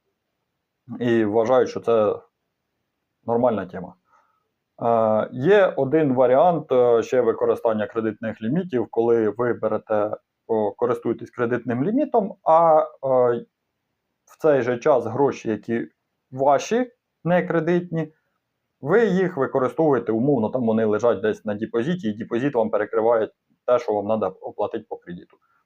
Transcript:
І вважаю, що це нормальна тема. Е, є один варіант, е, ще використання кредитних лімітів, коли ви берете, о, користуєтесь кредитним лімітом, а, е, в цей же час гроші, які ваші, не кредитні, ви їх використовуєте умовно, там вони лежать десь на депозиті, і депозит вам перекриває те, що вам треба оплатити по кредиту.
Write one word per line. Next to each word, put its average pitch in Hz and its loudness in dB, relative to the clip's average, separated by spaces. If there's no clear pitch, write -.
І 117 2
вважаю, 113 2
що - -8
це 110 2
нормальна 117 0
тема. 90 -14
Е, 113 2
є 180 4
один 135 0
варіант, 139 4
е, 123 4
ще 127 0
використання 110 0
кредитних 110 -6
лімітів, 127 -2
коли 117 2
ви 117 -2
берете, 107 -4
о, 107 -2
користуєтесь 117 -4
кредитним 123 -4
лімітом, 226 -2
а, 160 4
е, 156 0
в - -20
цей 143 2
же 123 -2
час 123 2
гроші, 120 -2
які 113 -4
ваші, 139 0
не 175 2
кредитні, 165 -2
ви 196 2
їх 185 0
використовуєте 131 0
умовно, 113 0
там 123 -4
вони 110 0
лежать 104 0
десь 107 -2
на 104 -4
депозиті, 117 -4
і 107 -2
депозит 123 -4
вам 110 0
перекриває 107 0
те, 123 4
що 107 -4
вам 104 -2
треба 104 -2
оплатити 110 -8
по - -12
кредиту. - -18